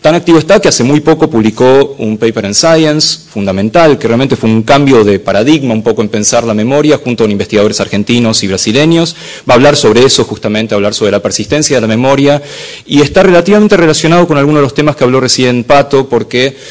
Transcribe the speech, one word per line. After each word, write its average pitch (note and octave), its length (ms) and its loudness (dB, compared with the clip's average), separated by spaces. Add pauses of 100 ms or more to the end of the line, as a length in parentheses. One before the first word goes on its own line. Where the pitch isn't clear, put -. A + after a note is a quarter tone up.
Tan D#3+ 140 0
activo E3+ 240 2
está F3+ 220 2
que F#3 80 0
hace - 140 -2
muy C#3 180 2
poco D#3+ 280 0
publicó B2+ 680 2
un A2 180 -4
paper A2 300 -4
en G2+ 80 -6
Science, D#3+ 640 0 (100)
fundamental, A2 720 0
que A2 100 -4
realmente A#2+ 260 0
fue A2+ 140 -4
un A2 140 2
cambio C3+ 420 2
de G2 160 0
paradigma B2 540 0
un A2 80 -4
poco A2 180 -2
en G#2+ 80 -2
pensar A2 360 -2
la A2+ 100 -2
memoria, C#3 420 0
junto A#2 280 -4
con G#2 60 0
investigadores G#2 520 -2
argentinos A2 600 -2
y G2 60 -6
brasileños. D3+ 680 0 (320)
Va C3 60 2
a B2 40 4
hablar C#3+ 200 4
sobre A#2 300 2
eso C3 180 0
justamente, G#2+ 500 -6
a - 20 -2
hablar G#2 180 -2
sobre G#2 180 -2
la G2+ 80 0
persistencia C3+ 560 -4
de A#2 60 0
la A2+ 40 -2
memoria, C#3 560 0 (440)
y C#3+ 160 2
está E3 200 0
relativamente G3 540 2
relacionado E3+ 500 2
con D#3 120 0
algunos D3 220 2
de - 20 4
los C3+ 120 -2
temas D3 220 -2
que - 80 -2
habló B2+ 160 2
recién B2 440 -2
Pato, C#3 440 2
porque, B2 480 -2 (140)